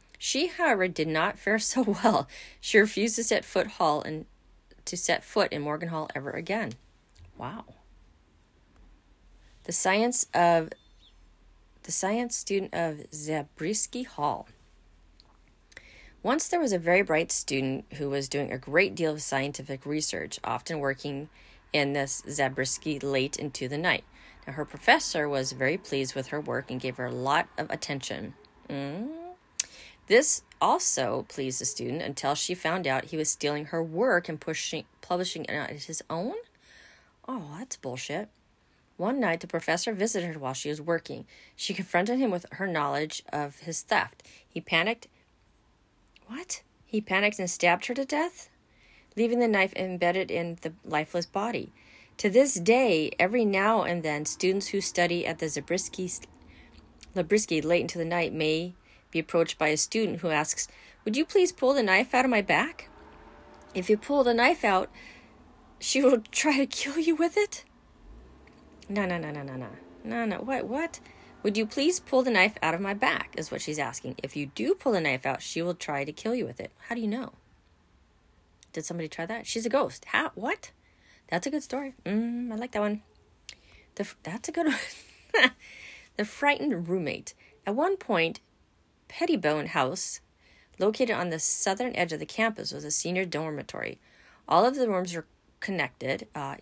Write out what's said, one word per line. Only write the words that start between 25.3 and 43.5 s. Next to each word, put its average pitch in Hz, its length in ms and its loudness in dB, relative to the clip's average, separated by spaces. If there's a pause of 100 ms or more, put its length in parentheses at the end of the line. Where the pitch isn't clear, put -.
very 131 240 0
pleased 135 380 -2
with 135 140 -6
her 147 120 -4
work 135 300 -4
and 127 100 -6
gave 127 180 -6
her 127 80 -4
a 123 60 -6
lot 131 360 0 (100)
of 151 120 -4
attention. 135 640 -6 (340)
Mm. 147 400 -6 (960)
This - 360 4 (180)
also 139 680 2
pleased 131 320 -4
the - 40 -8
student 123 380 -4
until 139 340 -2
she - 180 -2
found 175 320 -2
out 131 200 0
he 170 100 -8
was 156 120 0
stealing 147 380 0
her 165 160 -2
work 175 460 0
and 156 120 -6
pushing, - 440 -6 (160)
publishing 180 460 -4
it - 100 -4
on 147 120 -4
his 151 400 -8
own. 196 260 -4 (920)
Oh, 160 320 -8
that's 254 180 -10
bullshit. 139 520 -6 (680)
One 226 220 0
night, 170 220 2
the 175 80 -12
professor 170 440 0
visited 190 420 -2
her 160 40 -10
while 135 160 -4
she 139 140 -6
was 151 120 -6
working. 165 460 -4 (300)
She - 180 -6
confronted 196 440 0
him 262 120 2
with 175 220 -2
her 196 160 -6
knowledge 151 640 -2
of 147 260 -6